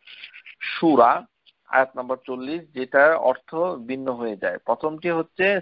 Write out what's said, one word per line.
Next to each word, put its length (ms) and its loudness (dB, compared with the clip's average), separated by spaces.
শুরা 640 4
আয়াত 300 0
নম্বর 280 -6
চল্লিশ, 480 -10
যেটার 420 2
অর্থ 400 -2
ভিন্ন 280 -6
হয়ে 240 -6
যায়। 200 -4
প্রথমটি 520 -4
হচ্ছে 520 -2